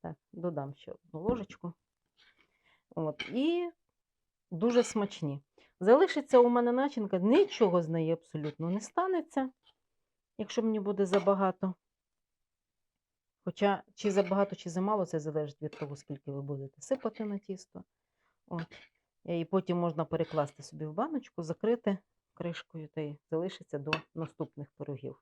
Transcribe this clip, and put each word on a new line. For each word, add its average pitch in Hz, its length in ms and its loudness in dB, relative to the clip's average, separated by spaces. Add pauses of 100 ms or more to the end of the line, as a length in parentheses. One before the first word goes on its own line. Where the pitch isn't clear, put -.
Так, 160 140 -10 (180)
додам 156 420 -6
ще - 160 -18
одну - 300 -14
ложечку. 202 520 -6 (1200)
От, 156 340 -6
і 339 420 0 (800)
дуже 233 320 4
смачні. 160 580 -2 (380)
Залишиться 269 600 6
у 240 100 10
мене 240 220 4
начинка, 247 460 0
нічого 208 640 4
з 156 80 -4
неї 165 220 0
абсолютно 160 580 -4
не 196 120 -2
станеться, 330 680 -2 (880)
якщо 220 260 -4
мені 220 160 0
буде 196 260 0
забагато. 190 680 2 (1700)
Хоча 196 380 2 (120)
чи 208 160 -2
забагато, 196 440 2
чи - 140 -10
замало, 190 360 0
це 160 140 -4
залежить 147 420 -6
від 151 100 -6
того, 143 240 -8
скільки 143 360 -12
ви 139 100 -6
будете 139 400 -10
сипати 233 440 -6
на 202 120 -6
тісто. 190 460 -14 (680)
От. 165 160 -6 (600)
І 170 200 -4
потім 180 320 0
можна 165 280 0
перекласти 160 580 -2
собі 156 220 -10
в 156 80 -8
баночку, 247 500 -6
закрити 202 540 0 (360)
кришкою, 165 540 -10
та 156 140 -8
й 147 160 -6 (140)
залишиться 160 480 -4
до 143 120 -6 (240)
наступних 156 520 -8 (100)
пирогів. 135 440 -10